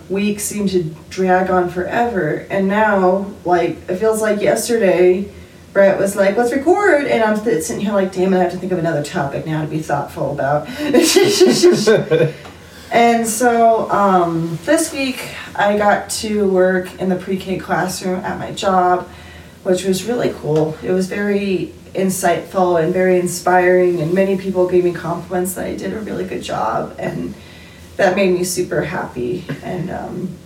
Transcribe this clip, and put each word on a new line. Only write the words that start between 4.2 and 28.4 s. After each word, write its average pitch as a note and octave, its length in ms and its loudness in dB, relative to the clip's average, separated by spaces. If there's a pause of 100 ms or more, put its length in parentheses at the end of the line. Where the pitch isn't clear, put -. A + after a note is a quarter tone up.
like G#3 180 0
yesterday, F#3+ 880 2 (480)
Brett G3 240 4
was G3 180 -2
like, G3 220 2
"Let's A#3+ 140 2
record." E4 540 4
And A#3 180 2
I'm G#3+ 200 0
th-, - 200 0
sitting - 180 -6
here G3+ 120 -2
like, F#3+ 180 0
"Damn F#3 240 0
it, - 20 4
I F3+ 60 2
have F3 80 0
to F3+ 60 -8
think F#3 140 -6
of F3 60 0
another D#3+ 240 -2
topic D#3 460 -6
now D#3 140 -2
to D3+ 60 -4
be D#3 120 -6
thoughtful - 520 -4
about." C#3+ 360 -2 (100)
<laughs> D4 1600 4 (560)
And A#3 380 4
so, A3+ 640 4
um, E3+ 720 2
this D#4+ 300 2
week C4+ 260 -4 (380)
I G3+ 200 2
got G#3 320 0 (120)
to G#3 260 0
work F#3 540 0
in F#3+ 80 -2
the F#3 80 0
pre-K F#3 400 -6
classroom F#3 640 -4
at F#3 180 -8
my - 120 -10
job, F3+ 580 0 (540)
which F#3 200 0
was F#3+ 220 0
really A3 320 -2
cool. D#3 440 -2
It F3+ 100 -4
was F#3 160 0
very G3+ 680 -2 (200)
insightful F3+ 880 0
and F3 120 0
very F#3 260 4
inspiring, F3+ 840 2
and E3 120 0
many F#3+ 240 2
people F3+ 320 0
gave F3+ 160 4
me F3 80 2
compliments F3+ 600 -6
that - 100 -8
I - 100 -6
did - 160 -8
a G#3+ 80 -8
really - 240 -6
good - 200 -8
job, - 540 -4
and - 380 -6 (640)
that F#3+ 180 2
made G3 160 2
me F3+ 140 0